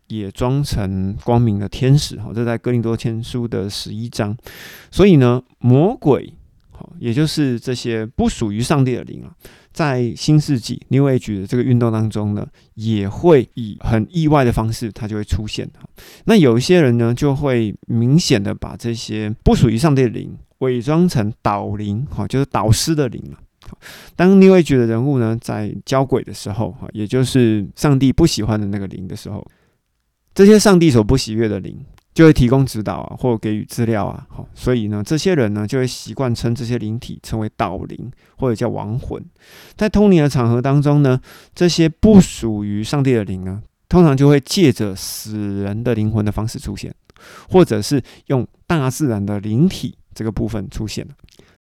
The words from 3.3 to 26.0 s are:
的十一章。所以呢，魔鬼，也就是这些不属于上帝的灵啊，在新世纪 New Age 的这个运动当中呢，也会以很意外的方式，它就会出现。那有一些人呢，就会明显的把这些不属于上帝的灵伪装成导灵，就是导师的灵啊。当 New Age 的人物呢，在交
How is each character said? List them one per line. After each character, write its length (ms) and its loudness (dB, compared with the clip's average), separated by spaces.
的 220 -6
十 240 -12
一 120 -10
章。 300 -6
所 160 4
以 100 8
呢， 260 4
魔 360 4
鬼， 380 -2
也 120 -6
就 160 0
是 320 -2
这 160 -8
些 300 -6
不 240 -2
属 240 -4
于 80 -4
上 240 2
帝 100 -2
的 100 -8
灵 180 -16
啊， 100 -20
在 420 -2
新 240 2
世 220 0
纪 180 -10
New 180 2
Age 340 -2
的 60 -8
这 100 -4
个 60 0
运 160 2
动 120 2
当 200 -2
中 240 -4
呢， 120 -8
也 340 -4
会 460 2
以 260 -12
很 300 0
意 180 0
外 160 4
的 80 2
方 180 -2
式， 220 -8
它 160 -10
就 80 -6
会 80 -6
出 220 -4
现。 200 -10
那 100 6
有 220 6
一 20 0
些 220 4
人 160 4
呢， 160 0
就 200 0
会 400 -2
明 320 2
显 240 0
的 120 -6
把 220 -12
这 180 -8
些 480 -6
不 140 4
属 140 4
于 80 0
上 180 2
帝 60 4
的 60 2
灵 280 -10
伪 240 -2
装 260 2
成 320 -2
导 360 -4
灵， 300 -6
就 100 -4
是 60 0
导 260 0
师 240 0
的 140 -2
灵 140 -12
啊。 80 -20
当 240 6
New 120 10
Age 240 4
的 100 2
人 200 0
物 140 0
呢， 200 -2
在 320 -8
交 200 0